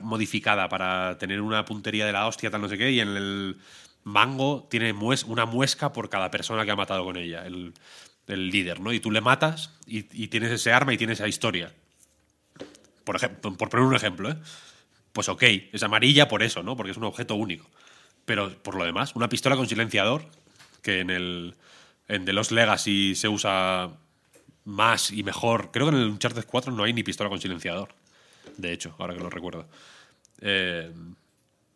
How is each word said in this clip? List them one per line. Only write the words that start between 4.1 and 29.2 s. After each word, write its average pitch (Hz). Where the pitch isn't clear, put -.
tiene 113
mues-, 113
una 113
muesca 131
por 107
cada 95
persona 110
que 104
ha 101
matado 95
con 92
ella, 85
el, 90
el 95
líder, 90
¿no? 107
Y 120
tú 110
le 110
matas 156
y, 110
y 107
tienes 117
ese 117
arma 131
y 110
tienes 110
esa 104
historia. 92
Por 98
ejem-, 101
por 107
poner 127
un 131
ejemplo, 98
¿eh? 156
Pues -
ok, 92
es 104
amarilla 123
por 107
eso, 110
¿no? 120
Porque 98
es 95
un 113
objeto 110
único. 101
Pero 101
por 95
lo 90
demás, 90
una 113
pistola 127
con 131
silenciador, 113
que 98
en 90
el, 87
en 101
The 95
Lost 107
Legacy 98
se 110
usa 92
más 104
y 101
mejor. 104
Creo 139
que 147
en 127
el 110
Uncharted 113
cuatro 131
no 107
hay 113
ni 117
pistola 104
con 95
silenciador. 92
De 87
hecho, 82
ahora 87
que 87